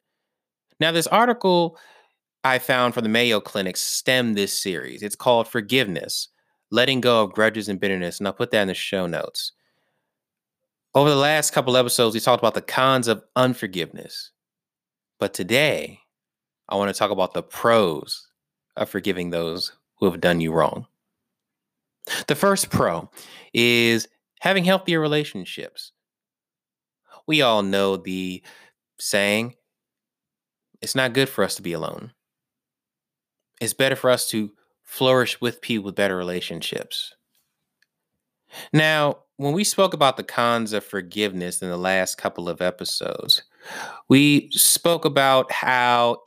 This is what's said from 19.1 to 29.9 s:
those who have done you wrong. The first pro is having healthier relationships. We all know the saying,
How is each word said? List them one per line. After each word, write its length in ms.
those 420
who 100
have 80
done 220
you 100
wrong. 360
The 80
first 340
pro 400
is 560
having 260
healthier 340
relationships. 960
We 160
all 220
know 320
the 480
saying, 560